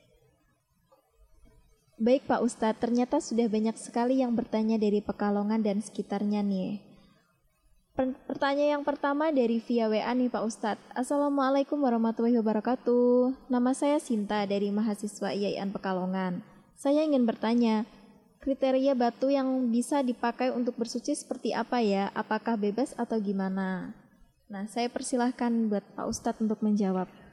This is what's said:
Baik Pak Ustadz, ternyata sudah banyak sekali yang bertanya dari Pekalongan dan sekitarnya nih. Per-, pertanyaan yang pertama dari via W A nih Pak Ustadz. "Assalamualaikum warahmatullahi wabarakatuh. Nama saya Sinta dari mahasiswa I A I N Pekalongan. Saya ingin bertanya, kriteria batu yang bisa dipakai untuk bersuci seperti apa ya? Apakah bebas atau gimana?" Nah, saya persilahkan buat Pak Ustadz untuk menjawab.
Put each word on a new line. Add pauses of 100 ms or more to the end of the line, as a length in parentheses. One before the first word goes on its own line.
(2000)
Baik
Pak
Ustadz,
ternyata
sudah
banyak
sekali
yang
bertanya
dari
Pekalongan
dan
sekitarnya
nih. (1120)
Per-,
pertanyaan
yang
pertama
dari
via
W
A
nih
Pak
Ustadz.
"Assalamualaikum
warahmatullahi
wabarakatuh.
Nama
saya
Sinta
dari
mahasiswa
I
A
I
N
Pekalongan. (320)
Saya
ingin
bertanya, (560)
kriteria
batu
yang
bisa
dipakai
untuk
bersuci
seperti
apa
ya?
Apakah
bebas
atau
gimana?" (560)
Nah,
saya
persilahkan
buat
Pak
Ustadz
untuk
menjawab. (260)